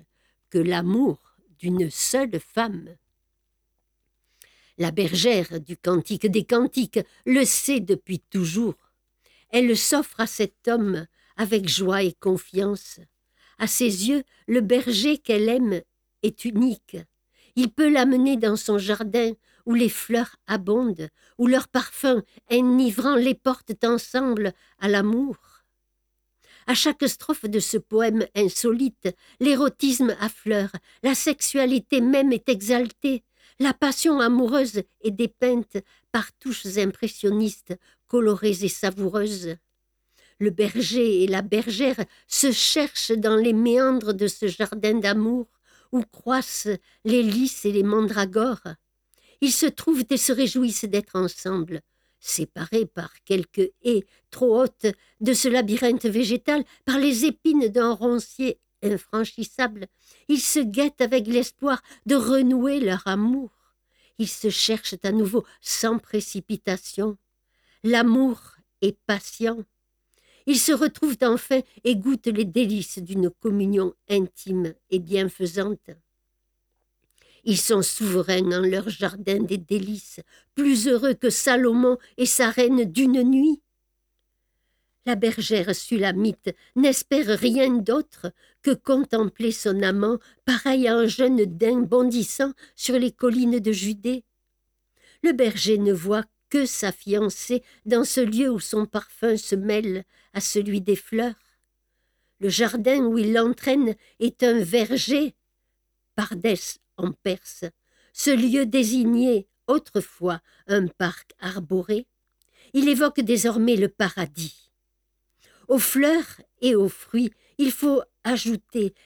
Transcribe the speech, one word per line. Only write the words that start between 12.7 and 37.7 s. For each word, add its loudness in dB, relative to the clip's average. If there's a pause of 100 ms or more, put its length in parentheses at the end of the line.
À -2
ses 0
yeux, 0 (240)
le 2
berger 0
qu'elle 0
aime 0 (400)
est -4
unique. -2 (580)
Il 2
peut 2
l'amener 4
dans 0
son 0
jardin -2 (360)
où 2
les 4
fleurs -4 (100)
abondent, -2 (300)
où 0
leurs 2
parfums 0 (280)
enivrants 2
les 2
portent -6
ensemble -2 (260)
à -2
l'amour. 0 (1300)
À -2
chaque 0
strophe -6
de -2
ce -2
poème 0
insolite, -2 (240)
l'érotisme 0
affleure, -4 (320)
la 2
sexualité 0
même 4
est -2
exaltée, -2 (360)
la 2
passion 0
amoureuse 2 (200)
est -2
dépeinte -2 (340)
par -4
touches -8
impressionnistes, -2 (320)